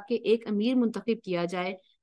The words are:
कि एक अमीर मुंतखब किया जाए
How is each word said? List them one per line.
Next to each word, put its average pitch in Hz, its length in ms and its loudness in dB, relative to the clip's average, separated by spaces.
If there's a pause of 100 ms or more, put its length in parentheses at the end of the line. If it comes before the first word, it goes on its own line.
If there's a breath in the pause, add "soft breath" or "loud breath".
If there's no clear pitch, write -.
कि 233 160 0
एक 226 220 2
अमीर 214 280 2
मुंतखब 226 500 0
किया 175 200 -2
जाए 185 320 -4 (260 soft breath)